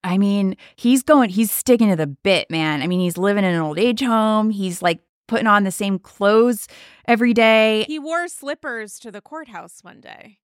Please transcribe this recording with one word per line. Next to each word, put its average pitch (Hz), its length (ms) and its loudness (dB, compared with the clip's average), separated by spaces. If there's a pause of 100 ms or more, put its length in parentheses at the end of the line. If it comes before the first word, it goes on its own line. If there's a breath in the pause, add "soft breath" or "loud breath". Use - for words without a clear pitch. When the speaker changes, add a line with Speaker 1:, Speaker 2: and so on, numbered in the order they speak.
Speaker 1:
I 180 120 0
mean, 202 400 0 (180 soft breath)
he's 247 260 2
going, 269 280 4
he's 202 200 0
sticking 226 400 2
to 185 60 2
the 156 120 -2
bit, 170 440 -2
man. 156 300 -2
I 156 60 -4
mean, 180 120 -2
he's 175 180 -2
living 202 280 0
in 175 80 0
an 165 80 -2
old 151 180 -4
age 233 220 0
home. 220 480 0
He's, 190 320 -6
like, 170 180 0 (300)
putting 226 180 -2
on 208 160 4
the 190 80 -2
same 196 260 -4
clothes 214 720 0 (400 loud breath)
every 233 260 2
day. 220 540 2
Speaker 2:
He 311 120 -8
wore 330 280 -6
slippers 269 720 -12
to 233 120 -18
the 202 100 -16
courthouse 214 600 -18
one - 200 -20
day. - 440 -20